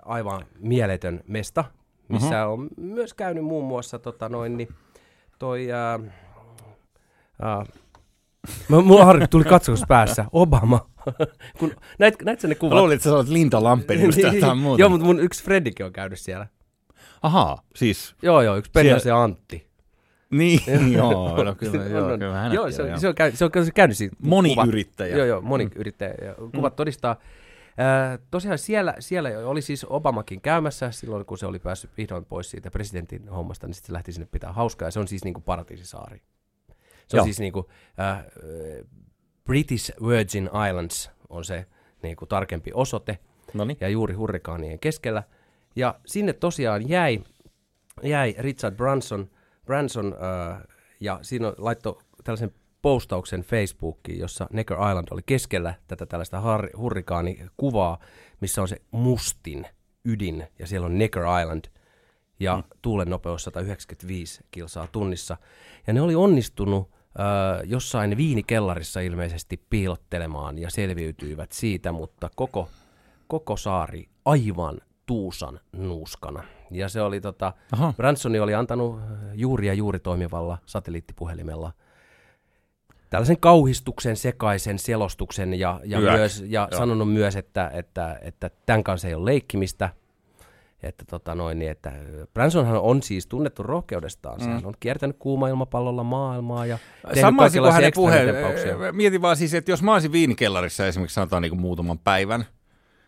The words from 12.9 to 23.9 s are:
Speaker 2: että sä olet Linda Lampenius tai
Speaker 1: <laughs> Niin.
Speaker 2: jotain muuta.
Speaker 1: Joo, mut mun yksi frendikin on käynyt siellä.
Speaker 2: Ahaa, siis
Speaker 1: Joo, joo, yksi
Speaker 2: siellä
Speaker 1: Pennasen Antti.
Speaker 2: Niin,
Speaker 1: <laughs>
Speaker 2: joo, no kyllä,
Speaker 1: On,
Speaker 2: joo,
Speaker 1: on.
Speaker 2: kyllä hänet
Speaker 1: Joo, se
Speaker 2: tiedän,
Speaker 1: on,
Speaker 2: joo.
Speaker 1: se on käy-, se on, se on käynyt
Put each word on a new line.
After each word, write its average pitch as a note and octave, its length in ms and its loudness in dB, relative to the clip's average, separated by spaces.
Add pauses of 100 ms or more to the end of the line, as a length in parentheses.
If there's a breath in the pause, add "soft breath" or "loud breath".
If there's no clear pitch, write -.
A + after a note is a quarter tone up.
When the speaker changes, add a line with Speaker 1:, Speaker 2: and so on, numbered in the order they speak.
Speaker 2:
että C3 100 -2
sä D3 120 6
olet B2+ 120 4
Linda C#3+ 340 4
Lampenius D3+ 540 6
tai G3 80 8
Speaker 1:
<laughs> - 60 6
Niin. G3+ 100 4
Speaker 2:
jotain C3 180 6
muuta. C#3 220 4
Speaker 1:
Joo, G3+ 100 12
mut F3 120 4
mun F3 180 6
yksi - 240 -2
frendikin C#3 420 0
on F#2 60 -12
käynyt F#2+ 260 -10
siellä. F#2+ 280 -10 (760 soft breath)
Speaker 2:
Ahaa, D3+ 400 2 (140)
siis - 460 0
Speaker 1:
Joo, E3 200 8
joo, G2+ 140 4
yksi G#2 180 -6
Speaker 2:
siellä D3 140 8
Speaker 1:
Pennasen B2 260 4
Antti. G#2 520 0 (640)
Speaker 2:
Niin, D#3+ 360 6
Speaker 1:
<laughs> C3 300 4
Speaker 2:
joo, F#2 480 2
no G2+ 100 -2
kyllä, G#2 300 -4
Speaker 1:
On, G2+ 60 -6
Speaker 2:
joo, G2+ 220 0
Speaker 1:
on. G#2+ 60 -2
Speaker 2:
kyllä G2 200 -4
hänet A2+ 160 -2
Speaker 1:
Joo, G3 160 0
se A#2+ 60 -8
Speaker 2:
tiedän, D3 100 -4
Speaker 1:
on, - 40 -6
Speaker 2:
joo. - 100 -4
Speaker 1:
se F#3 80 0
on E3 60 0
käy-, C#3+ 220 2
se F3 80 2
on, D#3+ 100 2
se F#3 60 2
on E3 140 2
käynyt D3+ 220 6